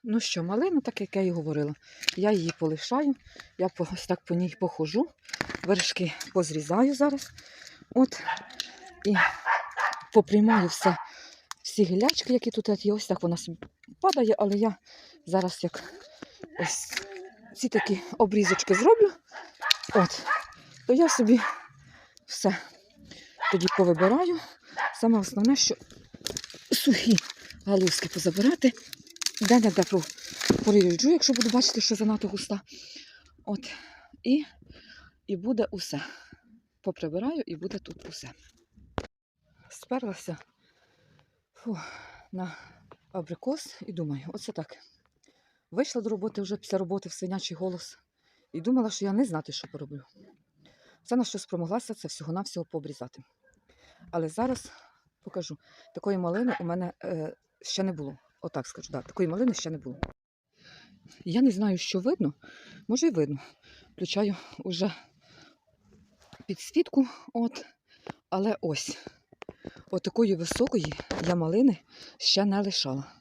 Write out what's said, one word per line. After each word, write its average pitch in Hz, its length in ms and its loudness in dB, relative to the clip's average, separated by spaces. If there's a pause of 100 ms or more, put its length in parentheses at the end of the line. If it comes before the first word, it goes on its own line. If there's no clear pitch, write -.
Ну 226 160 0
що, 175 240 -2
малина, 269 380 2
так - 200 -6
як 196 140 -6
я 196 60 2
і 185 100 2
говорила, 151 420 -2 (420)
я 202 160 2
її 165 280 2
полишаю, 247 560 0 (420)
я 180 120 0
по, - 240 -4
ось - 140 -12
так 180 180 0
по 175 80 -4
ній 175 260 0
похожу, 170 480 0 (560)
вершки 180 500 0 (200)
позрізаю 175 640 2
зараз. 277 360 0 (640)
От, - 260 4 (840)
і 202 100 4 (1000)
поприймаю 208 540 6
все, 175 300 2 (680)
всі - 200 2
гілячки, 202 500 2
які 233 180 0
тут 208 340 -2
є. 208 80 4
Ось 214 140 -4
так 185 160 -2
вона 170 140 0
собі 165 200 -12 (440)
падає, 262 360 4
але 202 180 0
я 208 200 0 (500)
зараз 180 380 -2
як - 200 -6 (760)
ось - 440 -4 (520)
ці 254 140 -4
такі 196 300 0 (180)
обрізочки 190 580 2
зроблю, 403 360 8 (840)
от, - 320 4 (600)
то 247 60 4
я 320 160 6
собі 233 300 6 (840)
все - 320 0 (960)
тоді 180 160 2 (100)
повибираю. 202 640 4 (560)
Саме 226 240 4
основне, 202 360 2
що - 200 0 (960)
сухі 226 460 4 (480)
галузки 185 440 2
позабирати, 202 640 2 (680)
де-не-де 208 420 6
про-, 175 200 2 (640)
поріжу, 202 440 6
якщо 320 240 4
буду 233 160 2
бачити, 240 320 2
що - 140 0
занадто 214 320 0
густа. 196 340 -4 (840)
От, 202 260 -6 (520)
і, 285 220 2 (840)
і 196 100 -2
буде 214 340 0
усе. 165 300 -8 (800)
Поприбираю, 190 640 -4
і 165 100 -10
буде 185 240 -8
тут - 300 -18
усе. 127 220 -16 (1400)
Сперлася, 208 680 -8 (1160)
фу, 202 260 -8 (520)
на 185 260 -8 (540)
абрикос 190 680 -8
і 196 120 -12
думаю, 147 400 -6
оце 208 180 -10
так. - 260 -10 (960)
Вийшла 240 300 -4
до 214 80 -6
роботи 214 320 -4
вже 196 160 -6
після - 200 -4
роботи 190 320 -4
в - 40 -14
свинячий 185 440 -8
голос 180 420 -8 (520)
і 165 100 -8
думала, 233 280 0
що 196 160 -6
я 196 80 0
не 247 120 2
знати, 156 260 -6
що - 160 -12
пороблю. 147 360 -14 (1000)
Все, 240 120 -4
на 254 80 2
що 208 160 -6
спромоглася, 190 540 -6
це - 140 -12
всього-навсього 165 580 -8
пообрізати. 139 580 -12 (880)
Але 160 180 -2
зараз 240 420 -4 (520)
покажу. 165 340 -10 (380)
Такої 202 220 -2
малини 185 420 0
у - 40 -6
мене, 175 300 -4 (100)
е, 160 320 -6 (260)
ще - 220 -4
не 190 100 0
було. 139 240 -10 (240)
Отак 127 260 -8
скажу, - 240 -18
да, 135 100 -8
такої - 280 -2
малини 214 240 2
ще - 160 -6
не 160 80 -6
було. 131 220 -12 (1300)
Я 185 160 2
не 269 100 8
знаю, 190 260 2
що - 220 -2
видно. 190 340 0 (540)
Може, 262 200 2
і 294 40 4
видно. 147 280 0 (520)
Включаю 196 440 -2 (240)
уже 180 340 -4 (1500)
підсвітку. 269 600 0 (260)
От. 233 320 -4 (640)
Але 196 320 0
ось. - 360 -4 (960)
Отакої 196 440 2
високої 165 580 -2 (340)
я 175 80 2
малини 175 420 4 (400)
ще - 280 2
не 196 160 2
лишала. 139 600 -4